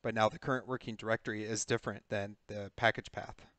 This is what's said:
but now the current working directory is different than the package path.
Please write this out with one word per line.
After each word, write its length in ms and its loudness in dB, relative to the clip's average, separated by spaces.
but 140 -2
now 120 8
the 120 -6
current 260 0
working 300 -6
directory 480 -2
is 220 -2
different 440 0
than 280 -4
the 300 -6
package 340 4
path. 340 -12